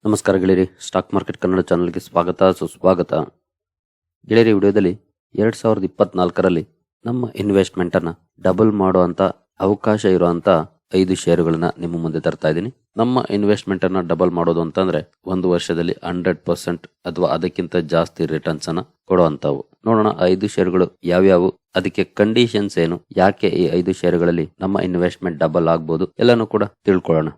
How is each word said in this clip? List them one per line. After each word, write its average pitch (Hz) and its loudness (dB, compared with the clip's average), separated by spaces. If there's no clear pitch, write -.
ನಮಸ್ಕಾರ 98 0
ಗೆಳೆಯರಿ, 92 2
ಸ್ಟಾಕ್ - -4
ಮಾರ್ಕೆಟ್ - -4
ಕನ್ನಡ 92 0
ಚಾನಲ್‌ಗೆ 87 -2
ಸ್ವಾಗತ, 87 -2
ಸುಸ್ವಾಗತ. 90 0
ಗೆಳೆಯರಿ, 113 4
ವಿಡಿಯೋದಲ್ಲಿ 98 2
ಎರಡ್ 110 0
ಸಾವಿರದ 107 0
ಇಪ್ಪತ್ನಾಲ್ಕರಲ್ಲಿ 90 0
ನಮ್ಮ 120 -4
ಇನ್ವೆಸ್ಟ್ಮೆಂಟ್ 95 0
ಅನ್ನ 85 0
ಡಬಲ್ 98 2
ಮಾಡುವಂತ 92 0
ಅವಕಾಶ 104 0
ಇರುವಂತ 87 2
ಐದು 92 2
ಷೇರುಗಳನ್ನ 82 0
ನಿಮ್ಮ 85 -6
ಮುಂದೆ 80 -4
ತರ್ತಾ 80 -4
ಇದ್ದೀನಿ. 90 -4
ನಮ್ಮ 123 0
ಇನ್ವೆಸ್ಟ್ಮೆಂಟ್ 101 -2
ಅನ್ನ 92 -2
ಡಬಲ್ 85 0
ಮಾಡೋದು 85 0
ಅಂತಂದ್ರೆ 82 -4
ಒಂದು 92 -2
ವರ್ಷದಲ್ಲಿ 85 -2
ಹಂಡ್ರೆಡ್ 87 -4
ಪರ್ಸೆಂಟ್ 87 -6
ಅಥವಾ - -6
ಅದಕ್ಕಿಂತ 90 -4
ಜಾಸ್ತಿ 82 -2
ರಿಟರ್ನ್ಸ್ 78 -6
ಅನ್ನ 82 -4
ಕೊಡುವಂತವು. 76 -2
ನೋಡೋಣ 110 2
ಐದು 95 2
ಷೇರುಗಳು 92 0
ಯಾವ್ಯಾವು, 90 4
ಅದಕ್ಕೆ 95 -2
ಕಂಡೀಷನ್ಸ್ 110 0
ಏನು, 85 0
ಯಾಕೆ 98 2
ಈ 90 0
ಐದು 87 0
ಷೇರುಗಳಲ್ಲಿ 85 0
ನಮ್ಮ 95 -2
ಇನ್ವೆಸ್ಟ್ಮೆಂಟ್ 90 -4
ಡಬಲ್ 82 0
ಆಗ್ಬೋದು, 82 -2
ಎಲ್ಲನೂ 117 2
ಕೂಡ 104 -2
ತಿಳ್ಕೊಳ್ಳೋಣ. 87 0